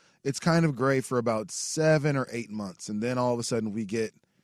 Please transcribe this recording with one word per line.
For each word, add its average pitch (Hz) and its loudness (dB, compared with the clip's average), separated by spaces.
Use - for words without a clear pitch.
it's 139 -2
kind 165 4
of 147 2
gray 135 2
for 127 -4
about 110 0
seven 156 2
or 131 0
eight 113 -6
months. 104 -8
And 107 -4
then 123 0
all 123 2
of 120 0
a 117 -4
sudden 110 -2
we 110 -4
get 110 -2